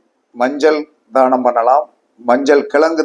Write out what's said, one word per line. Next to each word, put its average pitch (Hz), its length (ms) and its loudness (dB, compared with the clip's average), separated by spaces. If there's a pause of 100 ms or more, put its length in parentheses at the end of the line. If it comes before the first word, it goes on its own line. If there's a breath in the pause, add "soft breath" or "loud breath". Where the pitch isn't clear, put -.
(420)
மஞ்சள் 151 380 0 (360)
தானம் 127 300 0
பண்ணலாம், 123 400 0 (440)
மஞ்சள் 139 420 2
கிழங்கு 160 320 0